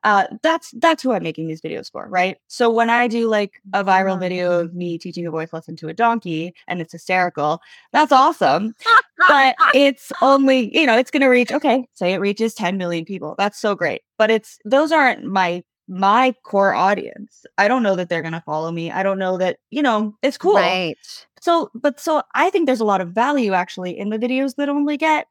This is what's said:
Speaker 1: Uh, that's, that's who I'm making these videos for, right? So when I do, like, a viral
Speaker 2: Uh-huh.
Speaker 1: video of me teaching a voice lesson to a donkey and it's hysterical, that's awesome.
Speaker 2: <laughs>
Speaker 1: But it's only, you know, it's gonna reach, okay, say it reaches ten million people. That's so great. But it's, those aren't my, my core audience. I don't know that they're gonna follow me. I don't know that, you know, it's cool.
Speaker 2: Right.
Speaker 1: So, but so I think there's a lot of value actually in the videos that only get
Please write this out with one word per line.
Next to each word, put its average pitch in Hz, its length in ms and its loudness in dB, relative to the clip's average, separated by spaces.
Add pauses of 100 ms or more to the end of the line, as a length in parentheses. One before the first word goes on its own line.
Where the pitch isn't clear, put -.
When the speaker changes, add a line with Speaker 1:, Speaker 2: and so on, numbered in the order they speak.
Speaker 1:
Uh, 202 220 4 (160)
that's, 320 360 -2
that's 320 220 2
who 262 120 0
I'm 175 100 -2
making 160 240 -6
these 160 140 -10
videos 160 280 -10
for, - 200 -14
right? 185 280 -2 (100)
So 240 220 0
when 226 200 2
I 240 180 2
do, 226 220 -2
like, 208 320 -2 (120)
a 202 120 0
viral 190 280 2
Speaker 2:
Uh-huh. 185 60 -4
Speaker 1:
video 180 400 -2
of 170 140 -6
me 175 240 -6
teaching 170 280 -10
a 165 60 -8
voice 160 220 -8
lesson 165 240 -12
to 156 100 -12
a 160 60 -10
donkey 180 600 -2 (140)
and 180 140 -6
it's 160 100 -12
hysterical, 170 680 -2 (320)
that's 302 180 2
awesome. 220 640 2 (100)
Speaker 2:
<laughs> - 0 - (440)
Speaker 1:
But 269 260 4 (180)
it's 277 380 2 (100)
only, 262 560 2
you 311 80 2
know, 226 120 4
it's 254 140 0
gonna 277 180 2
reach, 247 220 2
okay, 262 420 0
say 180 200 -2
it 190 60 -2
reaches 202 340 -2
ten 196 240 -4
million 175 280 -4
people. 180 320 -10
That's 202 220 -2
so 208 160 -2
great. 143 260 -4 (160)
But 214 140 2
it's, - 340 -4
those 277 260 2
aren't 277 320 2
my, 180 400 -2 (240)
my 202 560 2
core 196 300 2
audience. 190 720 -4 (120)
I 202 120 4
don't 247 140 0
know 196 120 2
that 180 140 -6
they're 170 140 -2
gonna 165 220 -8
follow 160 260 -4
me. 165 200 -6
I 190 120 -4
don't 190 160 -2
know 185 180 -2
that, 180 220 -2 (100)
you 277 120 -4
know, 214 420 0
it's 277 140 -2
cool. 403 180 2
Speaker 2:
Right. 180 420 0 (440)
Speaker 1:
So, 339 320 0
but 269 280 -2
so 311 220 0 (120)
I 330 140 4
think 339 160 0
there's 254 160 0
a 220 40 0
lot 196 160 2
of 175 100 -8
value 233 420 0
actually 180 440 -4
in 202 120 -6
the 220 100 -4
videos 262 360 -2
that 285 120 -2
only 285 300 -2
get 311 340 -2